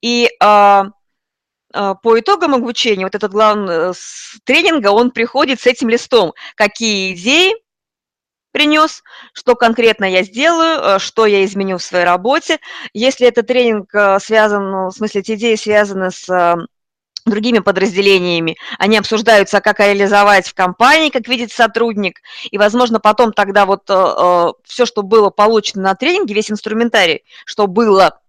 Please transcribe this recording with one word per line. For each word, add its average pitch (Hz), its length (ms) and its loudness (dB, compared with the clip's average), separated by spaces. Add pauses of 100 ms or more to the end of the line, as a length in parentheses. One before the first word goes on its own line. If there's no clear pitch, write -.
И, 240 300 0 (100)
а, 202 500 4 (800)
а, 196 240 -4
по 226 220 2
итогам 330 360 0
обучения, 226 500 -2
вот 190 120 -8
этот 196 160 -6
главный, 208 420 0
э, 170 180 -2
с-, - 520 -18
тренинга, 294 480 0
он 240 180 2
приходит 254 500 -2
с - 60 0
этим 240 220 0
листом. 220 440 0 (220)
Какие 202 600 -2
идеи 294 400 0 (960)
принес, 302 500 0 (300)
что - 240 -2
конкретно 226 480 0
я 185 180 0
сделаю, 320 560 0
э, 196 220 0
что - 260 0
я 196 180 2
изменю 190 340 -4
в - 40 -10
своей 180 220 -2
работе. 233 560 -2 (320)
Если 247 340 0
этот 233 220 0
тренинг, 233 440 0
э, 202 280 2
связан, 208 500 0
ну, 190 200 -6
в - 20 -18
смысле, 208 300 -6
эти 220 100 -8
идеи 220 240 -2
связаны 202 560 -2
с, - 160 -18
э, 175 260 0 (720)
другими 220 320 -2
подразделениями, 180 1000 0 (220)
они 214 180 0
обсуждаются, 208 640 2
а - 20 2
как 208 200 -2
реализовать 202 680 2
в - 80 -16
компании, 262 560 2
как 240 160 -6
видит 240 240 -6
сотрудник. 226 680 -2 (280)
И, - 80 -10
возможно, 220 440 0
потом 214 320 2
тогда 196 340 2
вот, 196 240 -4
э, 196 40 0
э, 175 580 2 (120)
все, - 220 -2
что 220 160 -6
было 202 280 4
получено 208 520 0
на 190 140 0
тренинге, 330 380 -2
весь 214 180 -4
инструментарий, 214 720 -2 (220)
что 208 200 -2
было 190 640 2